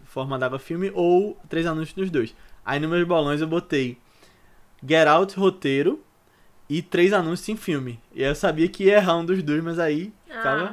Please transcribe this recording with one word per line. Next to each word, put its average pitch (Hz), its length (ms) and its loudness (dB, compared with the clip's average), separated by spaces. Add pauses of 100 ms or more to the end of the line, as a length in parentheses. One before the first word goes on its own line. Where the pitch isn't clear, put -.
Forma 135 320 -6
d'Água, 127 220 -4
filme, 185 340 -6
ou 185 440 2 (120)
Três 165 160 -2
Anúncios 160 320 -6
nos 190 140 -2
dois. 123 240 -2 (300)
Aí 139 140 -4
nos 156 100 -2
meus 175 160 0
bolões 151 360 0
eu 160 60 -4
botei 143 500 -2 (880)
Get 156 200 4
Out, 185 300 4
roteiro, 185 640 0 (680)
e 156 120 -4
Três 175 300 2
Anúncios 180 380 -2
em 220 80 -6
filme. 131 420 -6 (140)
E 131 100 -4
aí 135 60 0
eu 147 60 -2
sabia 165 340 0
que 190 160 -2
ia 202 100 6
errar 185 220 4
um 170 80 -4
dos 185 180 0
dois, 147 200 -2
mas 165 160 -6
aí 165 340 -2 (140)
ficava 226 460 -4